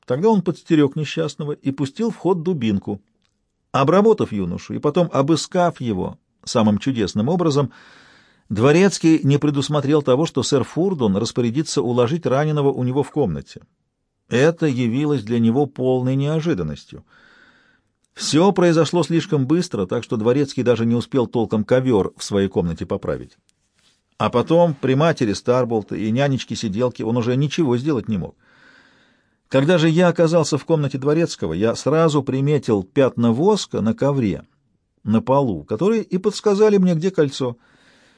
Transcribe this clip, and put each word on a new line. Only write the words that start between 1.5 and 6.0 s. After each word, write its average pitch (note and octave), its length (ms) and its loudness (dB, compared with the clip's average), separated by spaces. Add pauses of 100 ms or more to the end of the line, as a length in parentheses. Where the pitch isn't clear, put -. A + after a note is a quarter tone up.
и - 180 -6
пустил D3+ 400 -4
в - 60 -8
ход E3+ 260 -2
дубинку. A2+ 580 -2 (720)
Обработав E3 600 2
юношу F#2 420 -6
и A2+ 40 -6
потом D#3+ 340 0
обыскав D#3+ 680 0
его F#2+ 380 -6 (260)